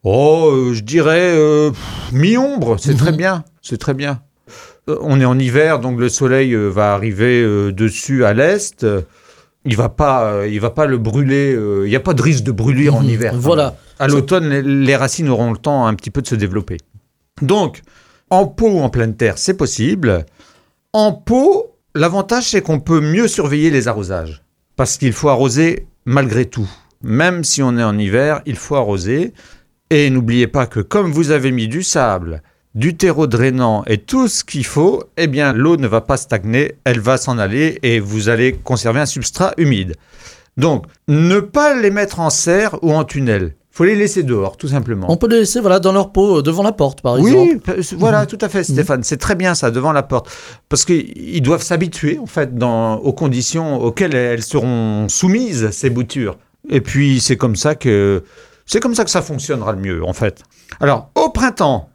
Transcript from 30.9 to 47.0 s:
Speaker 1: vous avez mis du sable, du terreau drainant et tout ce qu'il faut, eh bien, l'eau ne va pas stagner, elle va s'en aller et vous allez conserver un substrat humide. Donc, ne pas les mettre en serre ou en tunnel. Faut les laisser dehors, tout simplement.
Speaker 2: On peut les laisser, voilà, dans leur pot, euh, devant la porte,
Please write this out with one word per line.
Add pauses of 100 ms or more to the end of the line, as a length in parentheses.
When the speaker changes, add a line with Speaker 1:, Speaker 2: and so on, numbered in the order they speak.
Speaker 1:
vous
avez
mis
du
sable, (320)
du
terreau
drainant
et
tout
ce
qu'il
faut, (120)
eh
bien,
l'eau
ne
va
pas
stagner,
elle
va
s'en
aller
et
vous
allez
conserver
un
substrat
humide. (600)
Donc, (220)
ne
pas
les
mettre
en
serre
ou
en
tunnel. (140)
Faut
les
laisser
dehors,
tout
simplement.
Speaker 2:
On
peut
les
laisser,
voilà,
dans
leur
pot,
euh,
devant
la
porte,